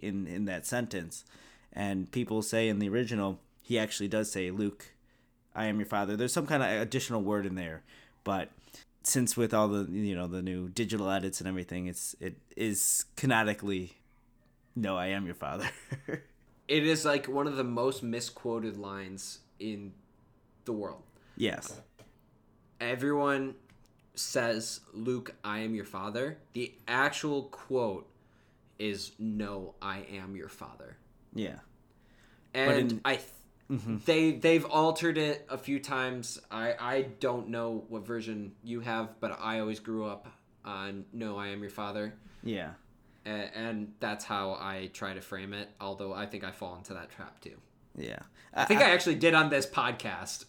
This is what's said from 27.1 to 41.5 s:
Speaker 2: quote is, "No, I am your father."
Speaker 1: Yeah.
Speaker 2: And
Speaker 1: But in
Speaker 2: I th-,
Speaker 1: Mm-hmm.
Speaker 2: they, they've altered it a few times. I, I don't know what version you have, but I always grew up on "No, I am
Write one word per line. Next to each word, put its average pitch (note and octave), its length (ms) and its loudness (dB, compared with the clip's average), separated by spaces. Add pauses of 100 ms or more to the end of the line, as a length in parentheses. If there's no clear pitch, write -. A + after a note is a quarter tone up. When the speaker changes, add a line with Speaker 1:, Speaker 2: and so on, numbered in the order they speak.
Speaker 2:
quote A2+ 640 -2 (720)
is, G#2 400 -4
"No, G#2 640 -4
I G2 180 -4 (120)
am F#2+ 260 -8
your D#2+ 120 -10
father." - 480 -16 (380)
Speaker 1:
Yeah. G#2 220 -4 (960)
Speaker 2:
And C3+ 140 4
Speaker 1:
But C#3+ 100 6
in A#2+ 260 2
Speaker 2:
I C3+ 120 4
th-, - 100 -10 (440)
Speaker 1:
Mm-hmm. A2+ 340 -2
Speaker 2:
they, D#3+ 280 6
they've D#3 340 6
altered D#3+ 500 4
it D3+ 320 0
a C3+ 80 -4
few C#3 240 -2
times. B2+ 580 -2 (120)
I, A2+ 280 0
I B2+ 240 2 (180)
don't B2 280 0
know A#2 400 -2
what A2 180 -8
version A2 460 -4 (100)
you A#2 180 -6
have, A2+ 380 -4
but G#2+ 220 -4
I A2 200 -2
always G#2+ 200 -2
grew A2 240 -4
up G2+ 220 -8 (380)
on G2 480 -8
"No, G#2+ 260 -6
I G2+ 100 -4
am G2+ 140 -6